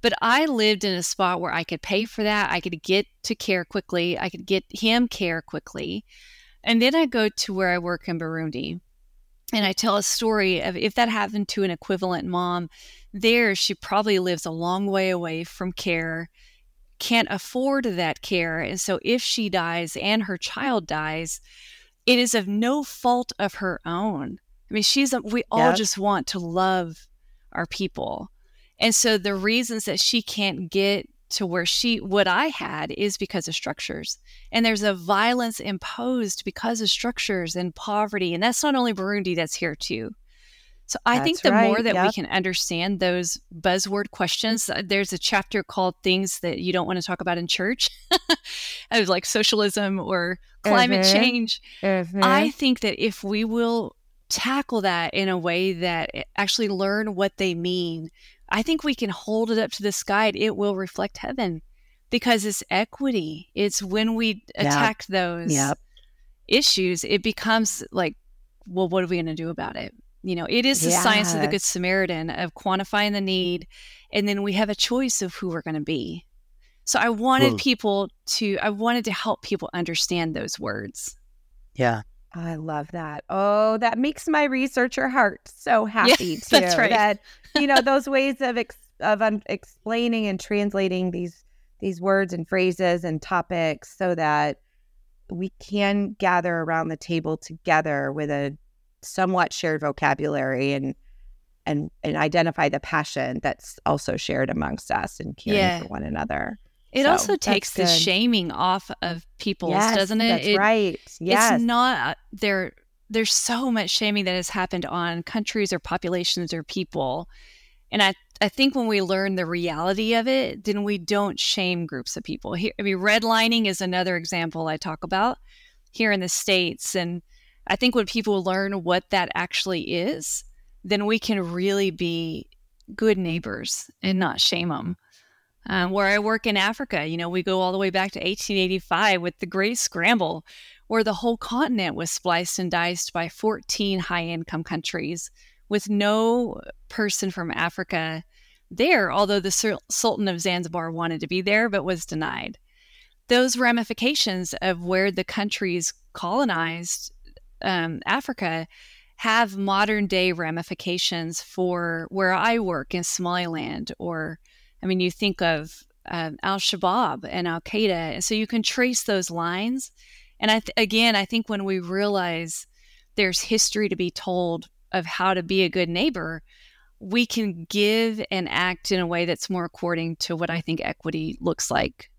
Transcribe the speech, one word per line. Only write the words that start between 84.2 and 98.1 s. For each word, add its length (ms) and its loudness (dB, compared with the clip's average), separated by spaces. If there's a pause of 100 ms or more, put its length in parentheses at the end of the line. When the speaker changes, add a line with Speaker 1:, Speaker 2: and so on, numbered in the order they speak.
Speaker 2:
my 160 4
researcher 640 0
heart 380 2
so 380 2
Speaker 1:
<laughs> 0 -
Yeah, 80 -4
Speaker 2:
happy 420 4
Speaker 1:
that's 140 -12
Speaker 2:
too, 320 6
Speaker 1:
right. 80 4
Speaker 2:
that, 300 4 (360)
you 120 4
know, 140 6
Speaker 1:
<laughs> 0 -
Speaker 2:
those 260 2
ways 340 0
of 160 0
ex-, 200 -6 (220)
of 220 2
un-, 260 2
explaining 800 -2
and 120 -2
translating 720 0
these, 320 -8 (360)
these 220 -4
words 320 2
and 140 -4
phrases 560 2
and 180 -2
topics 720 -2
so 200 0
that 440 0 (720)
we 180 -4 (100)
can 600 0
gather 380 4
around 320 0
the 80 -6
table 400 -2
together 760 0